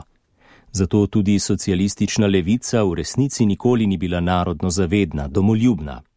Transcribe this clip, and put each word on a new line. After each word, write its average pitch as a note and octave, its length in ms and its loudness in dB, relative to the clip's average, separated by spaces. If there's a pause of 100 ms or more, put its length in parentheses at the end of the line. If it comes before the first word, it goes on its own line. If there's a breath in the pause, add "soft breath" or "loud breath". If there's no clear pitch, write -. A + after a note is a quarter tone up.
(720 soft breath)
Zato G2+ 360 2
tudi G#2 320 2
socialistična G2+ 880 0
levica G2+ 560 0
v F2+ 100 0
resnici A#2+ 520 -2
nikoli A2+ 420 0
ni F#2+ 100 0
bila F2 260 -2
narodno F2+ 460 0
zavedna, E2 580 0
domoljubna. G2 720 0 (180)